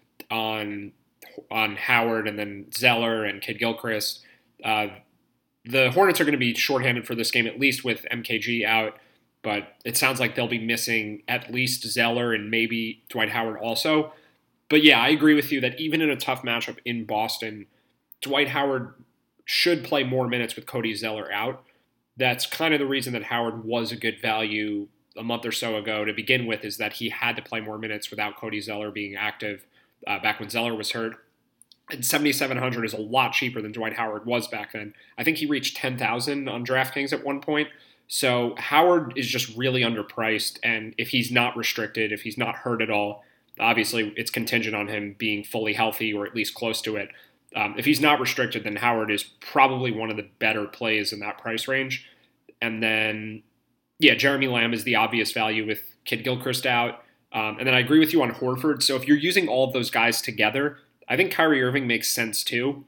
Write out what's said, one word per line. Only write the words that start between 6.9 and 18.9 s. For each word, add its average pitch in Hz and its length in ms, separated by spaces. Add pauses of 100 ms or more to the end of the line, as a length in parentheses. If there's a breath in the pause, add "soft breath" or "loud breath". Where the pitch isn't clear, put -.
for 120 80
this 117 160
game, 117 160
at 117 120
least 131 240
with 117 280
M 120 100
K 113 160
G 117 260
out, 110 360 (420 soft breath)
but 104 280 (140)
it 123 140
sounds 131 220
like 117 160
they'll 120 120
be 117 120
missing 113 680
at 120 240
least 127 300
Zeller 117 500
and 107 200
maybe 113 580
Dwight 110 220
Howard 113 260
also. 151 560 (560 loud breath)
But 151 140
yeah, 135 180
I 131 80
agree 151 240
with 147 180
you 139 100
that 123 180
even 156 200
in 156 120
a 135 40
tough 131 280
matchup 120 420
in 117 200
Boston, 107 600 (560)
Dwight 139 280
Howard 135 440 (520)